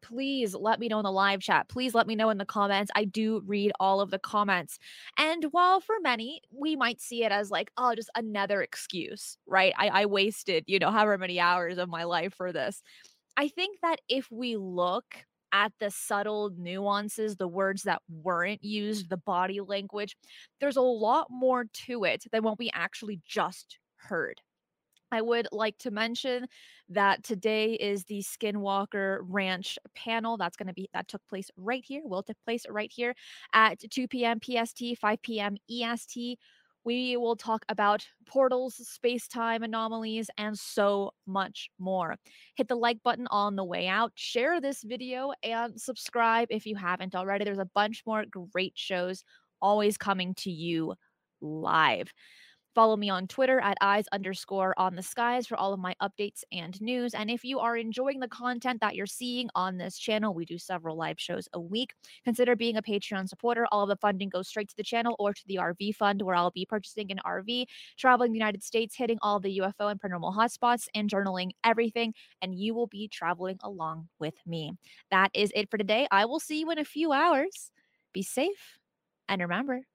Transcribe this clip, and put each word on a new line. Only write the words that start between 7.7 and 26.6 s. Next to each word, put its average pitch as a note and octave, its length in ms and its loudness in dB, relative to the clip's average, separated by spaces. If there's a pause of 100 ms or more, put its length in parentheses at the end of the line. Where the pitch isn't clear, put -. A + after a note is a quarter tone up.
"Oh, B3 160 4
just A3 220 -6
another G3+ 480 0
excuse," - 840 -8
right? F#3+ 320 6
I, G#3 120 4
I G3+ 180 4
wasted, G3 580 2
you F#3+ 140 2
know, F3 100 4
however G#3+ 300 4
many F3+ 200 -4
hours F3 380 4
of F3+ 120 -2
my E3 160 -4
life F3 280 0
for F3+ 180 -6
this. D3+ 300 -2 (540)
I C#4+ 120 2
think F#4+ 340 -6
that E4 260 0
if C4 240 -2
we A#3 260 -4
look F#3 680 -2 (260)
at G3+ 280 2
the G#3 100 -2
subtle G#3 640 -2
nuances, G3+ 800 -2
the F#3 120 -4
words F#3+ 340 0
that F#3 260 0
weren't F3 560 -2
used, G#3 460 -4
the F#3 80 -2
body F#3 420 -2
language, G3+ 560 -6 (440)
there's C#4 180 2
a C4+ 40 6
lot B3 500 4
more B3+ 340 2
to A#3 380 -6
it E3 280 2
than A3+ 120 2
what A3 160 0
we A#3 160 -4
actually G3 500 -6
just - 540 -4 (160)
heard. - 440 -4 (720)
I A3+ 100 0
would A#3 300 2
like A3 280 -2
to B3+ 100 -6
mention A#3+ 560 -2 (440)